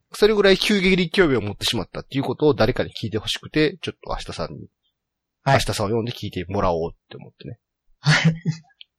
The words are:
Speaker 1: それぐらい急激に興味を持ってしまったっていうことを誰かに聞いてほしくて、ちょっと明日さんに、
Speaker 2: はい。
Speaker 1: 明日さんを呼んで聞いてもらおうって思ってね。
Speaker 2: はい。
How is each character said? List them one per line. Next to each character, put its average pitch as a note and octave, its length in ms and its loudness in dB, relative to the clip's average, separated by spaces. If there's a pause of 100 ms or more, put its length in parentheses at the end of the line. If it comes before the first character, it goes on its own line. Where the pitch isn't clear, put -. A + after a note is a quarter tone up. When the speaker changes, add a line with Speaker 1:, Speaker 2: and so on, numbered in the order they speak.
(120)
Speaker 1:
そ - 140 4
れ A3 80 2
ぐ G3+ 80 4
ら G3 80 6
い F#3+ 60 6
急 G3+ 240 2
激 F#3 160 4
に F3 140 0
興 D#3 180 4
味 C3 80 2
を - 40 0
持 G2+ 120 -6
っ - 40 -12
て - 80 -8
し - 120 -2
ま F#2 80 -4
っ - 40 -14
た - 120 -10
っ - 40 -12
て - 140 -6
い - 20 0
う C#3 40 -2
こ B2+ 100 -4
と D3+ 140 2
を C#3 60 4
誰 A2 180 2
か - 120 -4
に - 60 -8
聞 - 180 -8
い - 20 -8
て G#2 80 -4
ほ - 100 -6
し - 100 -6
く - 120 -16
て、 D#3 320 0
ち - 80 -8
ょ - 40 -8
っ - 60 -20
と - 100 -12
明 - 60 -6
日 - 160 -10
さ - 140 -8
ん - 80 -14
に、 - 120 -16 (760)
Speaker 2:
は C#3 80 4
い。 - 20 8
Speaker 1:
明 B2+ 60 6
日 G#2 140 -2
さ - 100 -4
ん - 20 0
を G2 40 -4
呼 A2+ 120 0
ん - 20 -6
で A#2 80 -6
聞 - 160 -10
い - 20 -10
て F2+ 180 -8
も G2 120 -2
ら F#2+ 120 2
お E2 160 -2
う - 40 -12
っ - 40 -20 (120)
て - 80 -16
思 - 120 -20
っ - 40 -20
て - 160 -18
ね。 - 100 -14 (420)
Speaker 2:
は D3+ 280 2
い。 E3 60 4 (640)